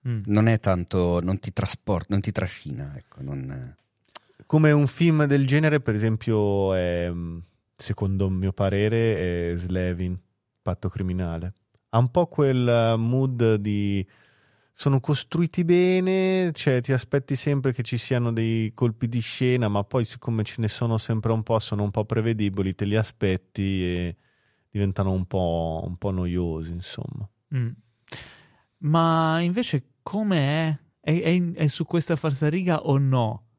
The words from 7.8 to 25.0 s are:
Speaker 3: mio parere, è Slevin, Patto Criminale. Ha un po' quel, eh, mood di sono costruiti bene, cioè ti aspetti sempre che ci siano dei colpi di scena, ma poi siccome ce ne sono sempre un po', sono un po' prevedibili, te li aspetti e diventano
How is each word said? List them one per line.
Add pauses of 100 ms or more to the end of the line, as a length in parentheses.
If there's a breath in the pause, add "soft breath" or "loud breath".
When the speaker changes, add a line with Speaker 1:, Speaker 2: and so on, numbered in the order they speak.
Speaker 3:
mio
parere,
è
Slevin, (420)
Patto
Criminale. (360)
Ha
un
po'
quel,
eh,
mood
di (680 soft breath)
sono
costruiti
bene,
cioè
ti
aspetti
sempre
che
ci
siano
dei
colpi
di
scena,
ma
poi
siccome
ce
ne
sono
sempre
un
po',
sono
un
po'
prevedibili,
te
li
aspetti
e (520)
diventano